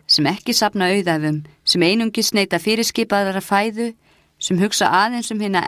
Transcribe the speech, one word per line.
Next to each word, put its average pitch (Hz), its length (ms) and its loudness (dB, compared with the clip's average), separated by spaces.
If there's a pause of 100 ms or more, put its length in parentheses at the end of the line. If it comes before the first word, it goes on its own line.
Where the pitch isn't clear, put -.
sem 143 240 2
ekki 214 240 -4
safna 202 400 0
auðæfum, 156 480 0 (220)
sem 160 180 2
einungis 220 500 0
neyta 196 300 0
fyrirskipaðra 208 800 0
fæðu, 220 480 -2 (500)
sem 180 220 0
hugsa 202 260 0
aðeins 226 460 0
um 208 80 -4
hina 190 260 0